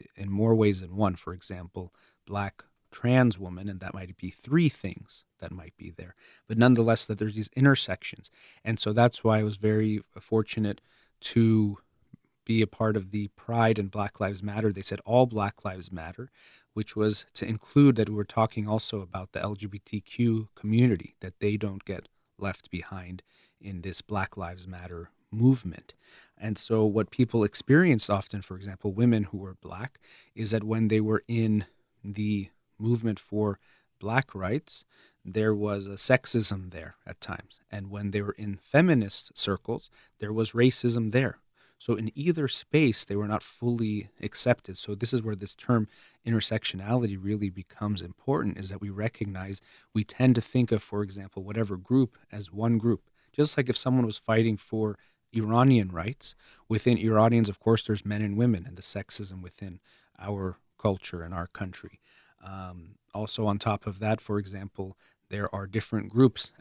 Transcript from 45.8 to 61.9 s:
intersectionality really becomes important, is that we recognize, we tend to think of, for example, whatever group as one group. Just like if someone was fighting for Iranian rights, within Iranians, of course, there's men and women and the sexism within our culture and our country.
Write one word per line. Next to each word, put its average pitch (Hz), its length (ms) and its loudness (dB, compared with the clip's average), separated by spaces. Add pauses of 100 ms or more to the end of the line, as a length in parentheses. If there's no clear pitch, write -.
intersectionality 110 960 -2
really 101 280 -2
becomes 95 520 -6
important, 104 560 -4
is 98 120 -10
that 98 120 -12
we 101 80 -8
recognize, 98 720 -8 (320)
we 107 100 0
tend 127 320 4
to 117 60 0
think 120 300 0
of, 107 100 2
for 104 220 -6
example, 95 400 -12
whatever 101 340 -4
group 120 400 0 (140)
as 104 200 -12
one 113 260 2
group. 110 320 -2 (220)
Just - 260 2
like 127 120 0
if 120 80 0
someone 127 300 2
was 104 100 -6
fighting 113 400 2
for 110 400 -4 (360)
Iranian 113 560 6
rights, 90 460 -8 (320)
within 113 300 2
Iranians, 110 520 4
of 98 100 -10
course, 113 240 2
there's 104 220 -4
men 104 180 -2
and 101 140 -4
women 110 280 2
and 90 100 -16
the 90 60 -16
sexism 95 600 -10
within 90 360 -16 (380)
our 95 400 -6 (220)
culture 92 420 -2
and 85 120 -12
our 87 120 -6
country. - 540 -12 (440)